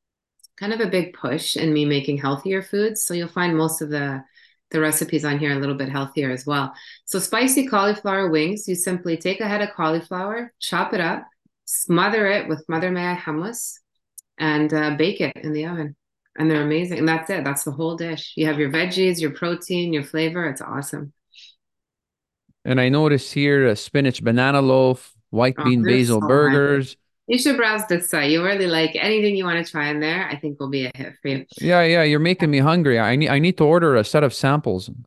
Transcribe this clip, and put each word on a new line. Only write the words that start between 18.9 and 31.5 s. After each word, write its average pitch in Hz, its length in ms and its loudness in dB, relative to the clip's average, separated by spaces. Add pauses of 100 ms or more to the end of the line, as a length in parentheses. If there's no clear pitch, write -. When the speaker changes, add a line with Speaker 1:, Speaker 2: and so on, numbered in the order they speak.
Speaker 1:
your 151 120 -2
protein, 175 640 -4
your 143 100 -2
flavor. 160 440 -4
It's 135 140 -8
awesome. 143 520 -10 (1500)
Speaker 2:
And 127 160 2
I 127 100 4
notice 147 420 2
here 143 360 2
a 107 80 2
spinach 139 480 -2
banana 131 380 2
loaf, 131 520 2 (180)
white 127 260 2
Speaker 1:
Oh, - 80 -6
Speaker 2:
bean 123 160 4
Speaker 1:
they're 117 160 4
Speaker 2:
basil 120 240 4
Speaker 1:
so 101 60 -2
good. - 0 -
Speaker 2:
burgers. 143 680 2 (300)
Speaker 1:
You 247 120 2
should 254 180 2
browse 214 300 0
this 175 220 -2
site. 147 220 0
You 165 120 2
really 190 240 0
like 160 280 0
anything 208 400 2
you 190 100 -2
wanna 170 200 0
try 147 240 -4
in 151 100 -2
there, 165 280 -2
I 143 80 -8
think 143 240 -8
will 135 100 -6
be 135 160 -2
a 123 80 -8
hit - 280 -12
for 143 80 -8
you. 135 160 -4 (140)